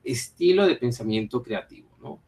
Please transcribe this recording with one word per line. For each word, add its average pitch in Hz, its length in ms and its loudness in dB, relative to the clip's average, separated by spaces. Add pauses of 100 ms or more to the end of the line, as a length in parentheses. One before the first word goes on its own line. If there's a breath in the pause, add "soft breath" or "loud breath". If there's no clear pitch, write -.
estilo 185 600 2
de 165 100 4
pensamiento 110 640 -2
creativo, - 460 -10 (140)
¿no? - 240 -16